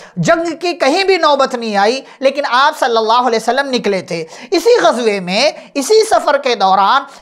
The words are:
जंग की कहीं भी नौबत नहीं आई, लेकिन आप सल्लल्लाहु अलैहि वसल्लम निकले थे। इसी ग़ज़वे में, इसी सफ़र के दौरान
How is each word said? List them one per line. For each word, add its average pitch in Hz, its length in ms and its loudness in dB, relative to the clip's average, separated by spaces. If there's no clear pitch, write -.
जंग 330 280 0
की 349 160 -4
कहीं 311 320 0
भी 370 120 2
नौबत 285 380 0
नहीं 226 200 -6
आई, 226 280 0
लेकिन 277 240 0
आप 269 300 2
सल्लल्लाहु 233 500 0
अलैहि 226 180 -2
वसल्लम 269 260 -2
निकले 202 320 -2
थे। 170 180 -8
इसी 466 240 4
ग़ज़वे 226 420 0
में, 196 560 -2
इसी 415 300 2
सफ़र 311 320 2
के 254 180 -2
दौरान 196 520 2